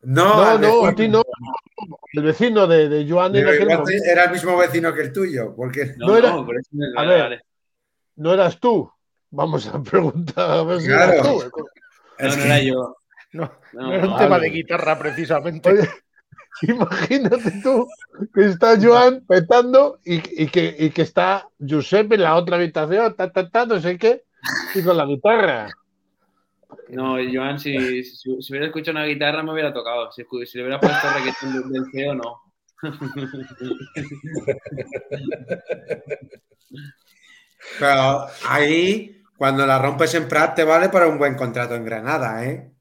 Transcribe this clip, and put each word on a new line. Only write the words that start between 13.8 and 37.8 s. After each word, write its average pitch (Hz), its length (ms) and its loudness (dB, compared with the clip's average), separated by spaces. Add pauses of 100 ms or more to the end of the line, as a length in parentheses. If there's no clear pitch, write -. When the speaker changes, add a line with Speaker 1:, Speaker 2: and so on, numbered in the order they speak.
Speaker 4:
no 131 100 -6
era 185 120 0
un 190 60 0
Speaker 3:
no. 190 60 -4
Speaker 4:
tema 139 200 4
Speaker 2:
Vale. 165 80 2
Speaker 4:
de 156 60 -2
guitarra, 160 480 -4
precisamente. 156 720 -4
Speaker 2:
Oye, 202 180 4 (400)
<laughs> - 340 -16
imagínate 226 880 0 (120)
tú 262 260 0 (440)
que 208 140 4
está 214 340 4
Joan 247 460 6
petando 247 760 4
y, 160 400 -4
y - 20 -4
que, 165 320 -2
y 156 120 0
que 165 120 -2
está 185 460 0 (100)
Josep 156 540 0
en 208 100 2
la 160 140 4
otra 175 200 0
habitación, 175 600 -2
ta, 185 160 -4
ta, 185 180 -4
ta, 233 160 0
no 220 140 -2
sé 175 180 -6
qué, 233 240 0 (540)
y 190 80 -2
con 175 120 4
la 156 100 0
guitarra. 147 600 0 (1200)
Speaker 3:
No, 131 260 -4 (160)
Joan, 135 260 -4
si, 131 460 -6
si, 131 360 -10
si 131 120 -16
hubiera 143 140 -6
escuchado 156 320 -8
una 151 80 -4
guitarra 151 360 -4
me 156 100 -8
hubiera 156 200 -4
tocado. 117 400 -8
Si 123 100 -18
escu-, 120 240 -12
si 123 120 -16
le 123 60 -10
hubiera 131 140 -6
puesto - 340 -2
reggaetón 131 420 -6
del, 131 180 -8
del 131 180 -8
C 135 120 -10
E 143 80 -4
O, 139 40 -6
no. 120 260 -12 (420)
<laughs> 135 1300 -12 (3750)
Speaker 1:
Pero 135 480 2 (220)